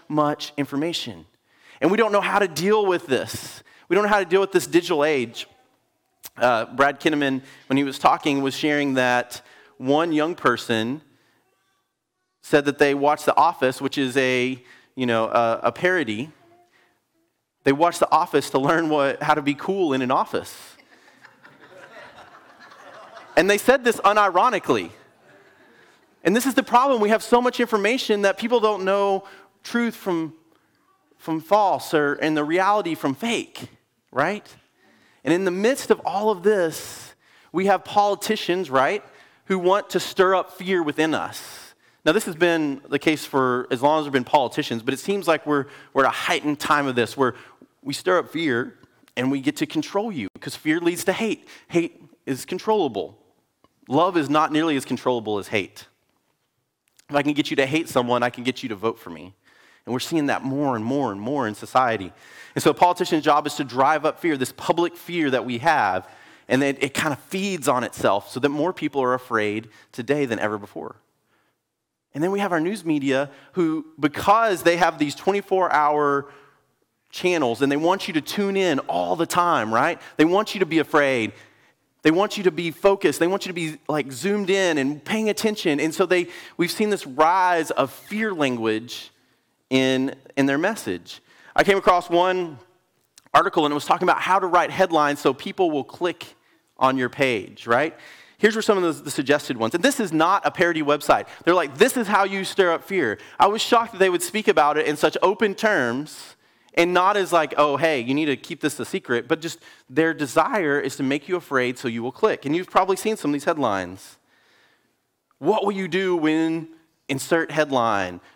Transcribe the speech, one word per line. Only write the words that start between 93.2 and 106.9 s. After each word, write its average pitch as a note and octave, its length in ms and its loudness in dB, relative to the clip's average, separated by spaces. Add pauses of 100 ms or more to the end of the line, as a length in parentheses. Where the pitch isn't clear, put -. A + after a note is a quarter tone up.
article, E3 320 4
and D3 80 0
it - 20 0
was D3 120 -4
talking F3+ 220 2
about C3+ 120 2
how F#3+ 200 2
to F#3+ 60 0
write E3 240 2
headlines D3 500 2
so C#3+ 120 2
people F3+ 380 -2
will C#3+ 140 -2
click - 500 -6 (440)
on C3 200 2
your B2+ 100 0
page, A#2+ 580 -2
right? C3 300 2 (420)
Here's G#3+ 180 2
were A3 60 -2
some G3+ 200 2
of E3 140 0
the, C#3 80 -20
the D3 60 -10
suggested C#3+ 460 0
ones. A2+ 200 -2
And F3 80 0
this C#4 160 2
is F#3 120 -4
not E3 320 2
a D3 60 0
parody E3+ 320 0
website. C#3+ 460 2 (160)
They're E3+ 100 4
like, C#3+ 240 0
"This A#3+ 180 4
is A3+ 120 -2
how G3+ 160 2
you G3 200 -4
stir F3+ 280 0
up E3 100 -4
fear." C#3 360 -2 (200)
I D#3+ 80 6
was G#3 160 -2
shocked A#3 300 0
that F#3 60 -10
they F#3+ 120 4
would F3 120 0
speak G#3 260 -2
about D3+ 280 4
it D3+ 100 4
in D3 100 0
such D#3 260 0
open G3 320 2
terms D3+ 800 -2 (420)
and F3 160 4